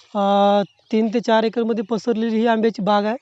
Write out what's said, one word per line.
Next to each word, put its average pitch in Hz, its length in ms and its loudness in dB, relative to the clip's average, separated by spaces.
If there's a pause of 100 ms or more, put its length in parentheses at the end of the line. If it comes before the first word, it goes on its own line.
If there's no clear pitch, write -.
(140)
अ, 202 480 2 (300)
तीन 220 220 2
ते 240 60 0
चार 220 220 2
एकरमध्ये 226 420 -2
पसरलेली 226 520 -2
ही 226 100 0
आंब्याची 226 360 0
बाग 208 220 0
आहे 220 180 -4